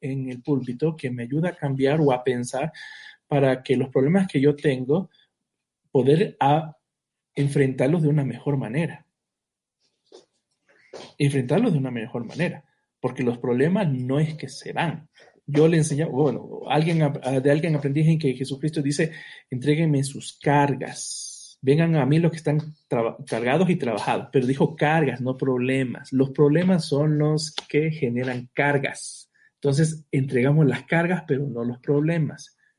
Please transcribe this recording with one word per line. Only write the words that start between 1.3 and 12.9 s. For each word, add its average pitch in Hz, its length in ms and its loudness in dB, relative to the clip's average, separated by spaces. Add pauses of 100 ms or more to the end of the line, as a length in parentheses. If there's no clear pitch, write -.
a 165 60 -12
cambiar 135 440 0
o 143 120 4
a 123 100 -2
pensar 127 500 -4 (540)
para 135 360 2
que 131 140 0
los 131 120 -2
problemas 175 400 2
que 143 120 0
yo 143 140 4
tengo, 143 540 -2 (800)
poder 143 500 2
a, 156 360 0 (580)
enfrentarlos 139 680 2
de 151 60 2
una 143 160 2
mejor 139 340 -4
manera. 135 480 -6 (2000)
Enfrentarlos 147 540 0
de 147 60 0
una 131 120 -4
mejor 120 340 -8
manera. 113 400 -6 (360)